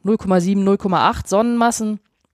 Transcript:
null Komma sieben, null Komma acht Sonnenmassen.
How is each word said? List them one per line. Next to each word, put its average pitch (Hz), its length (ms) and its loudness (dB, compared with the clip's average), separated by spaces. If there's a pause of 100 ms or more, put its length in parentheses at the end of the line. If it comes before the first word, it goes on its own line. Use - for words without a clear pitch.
null 220 140 0
Komma 185 220 2
sieben, 196 240 0
null 196 140 2
Komma 175 320 0
acht - 180 -6
Sonnenmassen. 226 720 0 (340)